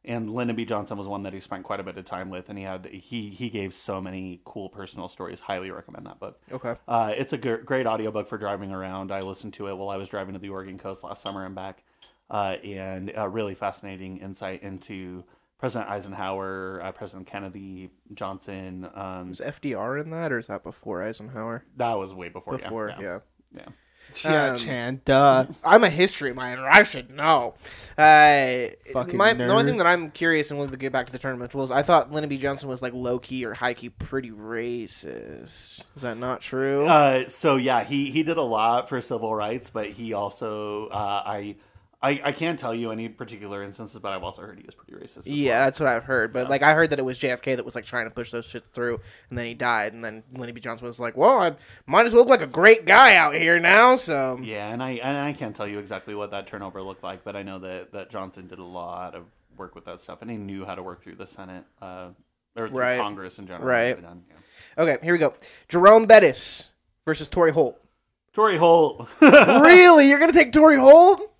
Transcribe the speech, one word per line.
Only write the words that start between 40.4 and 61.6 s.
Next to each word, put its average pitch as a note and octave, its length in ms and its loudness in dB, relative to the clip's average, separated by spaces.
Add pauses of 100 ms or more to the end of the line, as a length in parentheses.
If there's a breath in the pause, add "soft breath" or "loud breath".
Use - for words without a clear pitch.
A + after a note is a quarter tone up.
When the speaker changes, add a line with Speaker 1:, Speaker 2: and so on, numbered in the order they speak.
Speaker 1:
uh, G2+ 380 -6
I, G2+ 300 -10 (440)
I, C#3 260 -2
I C#3+ 40 -2
can't D#3+ 300 -6
tell A#2+ 160 -8
you A2+ 160 -8
any A2+ 160 -10
particular G#2 560 -16
instances, G#2 360 -18
but G2+ 120 -10
I've F#2 100 -10
also F2 200 -14
heard G2 140 -20
he - 80 -20
was - 120 -20
pretty - 160 -20
racist - 260 -20
as - 80 -20
Speaker 2:
Yeah, C#3+ 300 -4
Speaker 1:
well. C3 100 2
Speaker 2:
that's C3+ 140 -4
what C#3+ 80 0
I've A#2+ 160 -4
heard. A#2+ 280 -4
But, B2+ 120 -4
Speaker 1:
Yeah. C3 60 -8
Speaker 2:
like, C#3 120 -2
I D3+ 120 6
heard D#3+ 160 0
that C#3 100 -4
it C3 40 -4
was B2+ 140 -6
J C3+ 120 -4
F B2 120 -6
K C3 140 -4
that B2 80 -10
was, A#2+ 100 -14
like, A#2 100 -12
trying A#2+ 220 -8
to A2+ 40 -14
push A#2 200 -12
those A#2 160 -12
shits - 260 -16
through, A#2+ 280 -6 (300 soft breath)
and B2 80 -12
then A#2+ 80 -8
he A#2 80 -12
died, A2+ 400 -4
and A#2 100 -16
then A2 180 -14 (100)
Lyndon A#2+ 220 -14
B. A#2 60 -18
Johnson A#2 260 -12
was A#2 140 -14
like, A#2 160 -8
"Well, G#3+ 260 4
I D#3 140 -2 (300 soft breath)
might G3 200 4
as A3+ 60 -2
well A#3 100 8
look B3 80 4
like B3 100 6
a D#3 60 -6
great F#3 380 2
guy G#3+ 320 8
out D3+ 180 2
here E3+ 240 2
now," G#3+ 380 6
so. C3+ 440 -4
Speaker 1:
Yeah, G#2+ 320 -10
and A#2+ 80 -10
I, C3 120 -8
and C3 260 -6
I D3 140 -6
can't A2 240 -12
tell G#2+ 100 -8
you G#2 140 -10
exactly G2+ 340 -14
what G#2 160 -10
that G2 160 -12
turnover G2 360 -14
looked F#2+ 200 -16
like, F#2 220 -14
but G2 100 -14
I G2+ 80 -12
know F#2+ 160 -14
that, F#2 340 -16
that G2 180 -16
Johnson F#2+ 360 -16
did F2+ 140 -20
a F2+ 40 -18
lot F2 520 -14
of F2 80 -20 (320)
work F#2 180 -18
with E2+ 120 -20
that F2 140 -18
stuff, - 220 -20
and A2+ 80 -16
he A2+ 60 -12
knew G2 280 -14
how F#2+ 120 -12
to F#2 80 -16
work F2+ 180 -18
through F#2 140 -20
the F#2+ 100 -18
Senate, F#2 380 -20 (180)